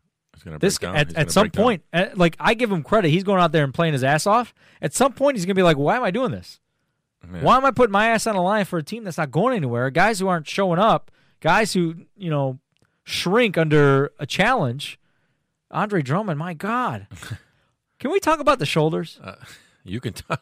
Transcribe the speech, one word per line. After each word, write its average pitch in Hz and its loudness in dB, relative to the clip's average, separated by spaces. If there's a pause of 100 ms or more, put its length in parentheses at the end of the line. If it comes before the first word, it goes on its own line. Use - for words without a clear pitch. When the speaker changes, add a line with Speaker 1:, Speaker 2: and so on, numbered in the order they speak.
(340)
Speaker 1:
He's - -20
gonna 78 -12
Speaker 2:
this 190 0
Speaker 1:
break 87 -8
down. - -2
Speaker 2:
at, 147 0
Speaker 1:
He's - -8
Speaker 2:
at 160 -2
Speaker 1:
gonna 151 -4
Speaker 2:
some 190 4
Speaker 1:
break 196 -6
down. 196 0
Speaker 2:
point, 233 0 (100)
at, 185 -2
like, 170 2
I 190 2
give 233 -2
him 170 -2
credit. 208 2
He's 180 2
going 190 2
out 170 4
there 156 2
and 131 -4
playing 165 0
his 127 -2
ass 147 2
off. 226 2 (260)
At 160 -4
some 254 2
point, 269 0
he's 175 -4
gonna 196 -2
be 185 4
like, 160 6
"Why 151 2
am 254 -2
I 185 -2
doing 240 -2
this? 92 -12 (720)
Speaker 1:
Yeah. 92 -8
Speaker 2:
Why 190 4
am 262 2
I 269 2
putting 247 2
my 202 2
ass 226 0
on 208 0
the 180 0
line 202 0
for 175 -6
a 156 -4
team 226 -12
that's 185 -10
not 139 -4
going 233 2
anywhere? 127 -2
Guys 185 2
who 190 -2
aren't 170 -2
showing 185 0
up, 196 2 (300)
guys 190 2
who, 170 0 (200)
you 185 -8
know, 135 -2 (440)
shrink 202 0
under 147 4
a 147 -10
challenge." 180 -2 (720)
Andre 196 -2
Drummond, 151 -2
my 170 -8
God. 190 -6 (440)
Speaker 1:
<laughs> - -20
Speaker 2:
Can - -4
we 392 2
talk 311 0
about 285 2
the 151 -4
shoulders? 160 -2
Speaker 1:
Uh, 95 -16 (500)
you 104 -8
can - -8
talk - -8